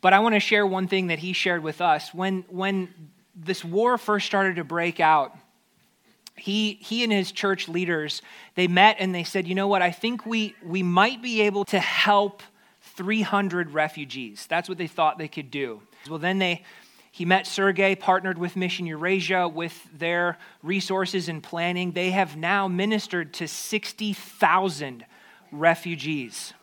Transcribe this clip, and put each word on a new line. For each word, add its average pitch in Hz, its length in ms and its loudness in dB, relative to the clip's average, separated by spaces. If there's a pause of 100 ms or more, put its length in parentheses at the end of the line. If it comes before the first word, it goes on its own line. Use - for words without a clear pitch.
But 185 120 6
I 196 60 8
want 226 140 4
to 208 60 6
share 208 260 4
one 190 220 0
thing 185 200 0
that 165 120 -2
he 180 120 -6
shared 175 300 0
with 156 180 -6
us. 160 320 2
When, 185 360 -2
when 190 420 -2 (460)
this 175 280 -6
war 220 360 2
first 208 260 0
started 190 300 2
to 170 80 -4
break 170 360 -2
out, 156 380 4 (960)
he, 208 460 -2
he 233 220 -4
and 226 100 2
his 190 180 0
church 196 380 -2
leaders, 165 540 -4 (320)
they 180 120 2
met 185 300 6
and 185 160 -2
they 175 100 -4
said, 180 240 -4
"You 185 60 -4
know 190 140 0
what? 202 160 2
I 175 80 2
think 226 340 -6
we, 220 380 -4
we 175 180 -4
might 196 400 2
be 233 200 -2
able 202 240 0
to 196 140 2
help 202 600 2 (400)
three 208 400 -2
hundred 180 540 -2
refugees." 135 760 -6
That's 170 180 -2
what 180 120 -8
they 175 80 -6
thought 156 320 0
they 156 80 -8
could 139 240 -12
do. 120 320 -6 (260)
Well, 160 80 -8
then 185 220 0
they, 175 240 -2 (480)
he 175 140 -8
met 185 200 4
Sergei, 196 480 2
partnered 185 460 0
with 180 160 -4
Mission 180 320 -2
Eurasia 175 600 0
with 165 480 -8
their 170 440 0 (240)
resources 185 640 -2
and 160 140 -8
planning. 180 480 -4
They 180 180 -2
have 185 260 0
now 190 320 0
ministered 185 680 -2
to 165 120 -6
sixty - 680 -6
thousand 156 920 0 (460)
refugees. 151 1120 -2